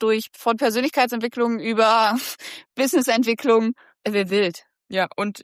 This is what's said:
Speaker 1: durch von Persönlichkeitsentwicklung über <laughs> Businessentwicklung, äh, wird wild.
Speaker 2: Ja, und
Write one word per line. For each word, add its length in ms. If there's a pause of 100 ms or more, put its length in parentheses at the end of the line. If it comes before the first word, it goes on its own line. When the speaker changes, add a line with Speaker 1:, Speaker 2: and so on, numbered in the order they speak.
Speaker 1:
durch 340
von 220
Persönlichkeitsentwicklung 1040
über 560 (280)
<laughs> 300
Businessentwicklung, 960 (300)
äh, 100
wird 180
wild. 340 (240)
Speaker 2:
Ja, 260
und 300